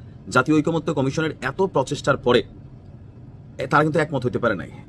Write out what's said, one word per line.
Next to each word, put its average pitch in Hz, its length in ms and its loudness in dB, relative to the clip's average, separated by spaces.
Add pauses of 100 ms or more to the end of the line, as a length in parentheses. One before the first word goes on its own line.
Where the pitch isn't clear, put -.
(280)
জাতীয় 135 300 4
ঐকমত্য 160 360 0
কমিশনের 143 360 0 (120)
এত 135 200 -2
প্রচেষ্টার 143 540 0
পরে, 123 260 4 (1160)
এ, 127 80 -4
তারা 151 160 4
কিন্তু 156 160 2
একমত 127 280 0
হতে 110 120 -2
পারে 107 160 2
নাই। 71 160 -8 (180)